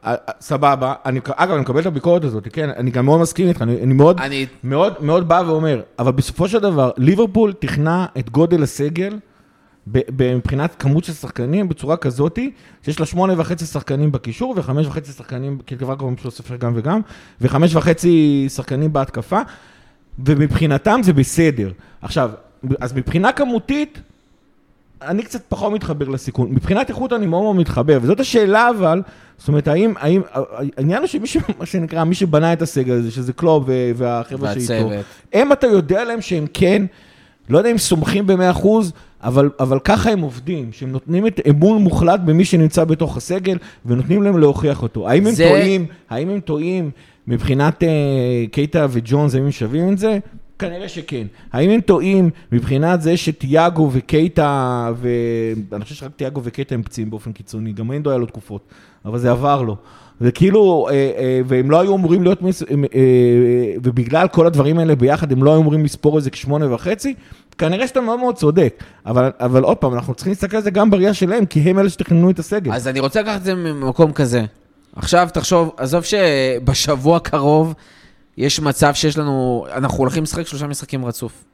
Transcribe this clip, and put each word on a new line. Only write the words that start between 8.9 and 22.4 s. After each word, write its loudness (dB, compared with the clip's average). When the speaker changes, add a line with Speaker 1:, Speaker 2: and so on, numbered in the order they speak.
Speaker 1:
ב-, 2
ב-, 0
מבחינת -2
כמות 0
של -10
שחקנים -4
בצורה -2
כזאת, -2
שיש -6
לה 0
שמונה 0
וחצי -4
שחקנים -2
בקישור, -6
וחמש -2
וחצי -10
שחקנים, -10
כי -12
כבר -6
כבר -8
שלא -10
סופר -14
גם -4
וגם, -2
וחמש 2
וחצי 2
שחקנים -4
בהתקפה, -2
ומבחינתם 2
זה 4
בסדר. 2
עכשיו, -2